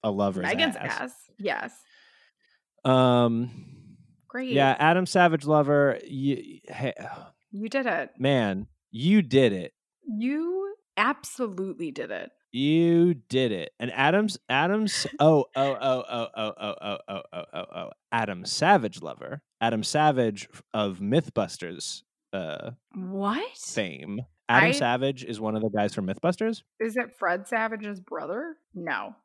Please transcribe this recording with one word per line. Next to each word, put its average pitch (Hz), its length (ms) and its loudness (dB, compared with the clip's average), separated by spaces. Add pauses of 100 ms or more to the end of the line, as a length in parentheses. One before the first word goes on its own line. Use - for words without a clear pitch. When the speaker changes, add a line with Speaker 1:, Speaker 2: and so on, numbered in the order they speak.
Speaker 1:
a 110 80 0
lover's 101 320 0
Speaker 2:
Megan's 254 320 0
Speaker 1:
ass. - 260 -6
Speaker 2:
ass, 254 120 -10 (240)
yes. 202 340 -6 (1120)
Speaker 1:
Um, 123 680 4 (760)
Speaker 2:
Great. 254 240 -8
Speaker 1:
yeah, 135 280 6
Adam 170 260 6
Savage 165 400 4
lover, 143 540 4 (100)
y-, 139 580 -4
hey, 131 260 -6 (580)
Speaker 2:
You 208 180 -8
did 269 160 -2
it. 165 320 -2
Speaker 1:
man, 117 500 0 (240)
you 180 300 4
did 127 320 4
it. 90 200 -8 (340)
Speaker 2:
You 320 680 -4 (220)
absolutely 196 920 -4
did 139 200 -8
it. 90 200 -8 (220)
Speaker 1:
You 170 600 4
did 127 360 0
it. 85 280 -4
And 120 120 -4
Adam's, 180 460 2 (100)
Adam's, 185 680 0
Speaker 2:
<laughs> 302 60 -16
Speaker 1:
oh, 151 260 6 (100)
oh, 135 260 0
oh, 131 280 0
oh, 117 180 -4 (100)
oh, 107 200 -4
oh, 104 220 -6
oh, 101 200 -6 (100)
oh, 98 120 -8 (120)
oh, 87 100 -10 (100)
oh, 87 120 -8 (100)
oh. 90 140 -10 (220)
Adam 104 340 -4
Savage 147 560 2
lover. 78 400 -12 (180)
Adam 113 240 0
Savage 127 680 2
f-, - 80 -20 (120)
of 101 260 -2
Mythbusters, 101 1040 -4 (280)
uh, 82 400 -8 (240)
Speaker 2:
What? 196 640 -6
Speaker 1:
fame. 90 640 -8 (280)
Adam 127 200 6
Speaker 2:
I - 20 2
Speaker 1:
Savage 127 520 0
is 107 160 -8
one 110 160 -2
of 107 80 0
the 110 60 0
guys 104 260 0
from 101 120 -2
Mythbusters. 185 540 -2 (180)
Speaker 2:
Is 220 160 -4
it 240 220 -6
Fred 180 300 -2
Savage's 214 520 -4
brother? 196 580 -10 (180)
No. 139 500 -8